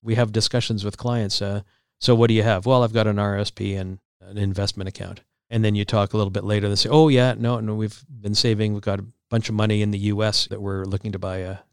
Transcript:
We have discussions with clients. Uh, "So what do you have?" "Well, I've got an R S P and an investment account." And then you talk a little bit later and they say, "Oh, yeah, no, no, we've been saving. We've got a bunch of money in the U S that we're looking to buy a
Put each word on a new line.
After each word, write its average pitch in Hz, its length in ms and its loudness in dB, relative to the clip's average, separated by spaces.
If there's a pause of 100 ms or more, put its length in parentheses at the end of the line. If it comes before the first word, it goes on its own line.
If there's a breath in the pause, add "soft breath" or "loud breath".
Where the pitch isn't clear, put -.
We 113 140 0
have 117 160 2
discussions 110 520 0
with 104 140 -6
clients. 117 420 -2
Uh, 101 220 -4 (380)
"So 127 160 6
what 117 100 6
do 113 80 4
you 110 80 4
have?" 107 240 2
"Well, 127 160 4
I've 110 100 0
got 110 140 2
an 101 140 0
R 101 180 0
S 104 120 -2
P 101 240 -6
and 95 240 -8 (220)
an 95 160 -16
investment 101 520 -2
account." 95 320 -14 (300)
And 113 140 2
then 104 120 4
you 101 80 0
talk 101 280 2
a 107 40 0
little 101 160 0
bit 98 120 -4
later 104 220 0
and 101 60 0
they 101 80 0
say, 110 100 0
"Oh, 156 160 8
yeah, 127 320 4
no, 117 220 -2
no, 107 160 -4
we've 107 320 -6
been 104 260 -6
saving. 107 380 2
We've 101 100 -6
got 98 160 -2
a 98 80 -10 (240)
bunch 113 180 -2
of 110 60 -4
money 107 260 2
in 104 120 0
the 101 60 -2
U 104 260 0
S - 240 0
that 104 120 -10
we're 98 240 -6
looking 98 280 -4
to 95 80 -6
buy 95 180 -6
a 92 200 -8 (140)